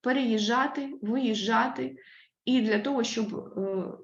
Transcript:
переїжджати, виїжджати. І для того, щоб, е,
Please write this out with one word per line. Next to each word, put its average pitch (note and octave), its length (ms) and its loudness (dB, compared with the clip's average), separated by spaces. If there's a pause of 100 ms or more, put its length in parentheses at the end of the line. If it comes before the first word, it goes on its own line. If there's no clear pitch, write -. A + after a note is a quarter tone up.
переїжджати, B3+ 1000 0
виїжджати. A#3+ 920 0 (480)
І B3+ 160 4
для G#3+ 180 4
того, B3+ 260 0
щоб, A3 300 -2
е, G3 500 -4 (200)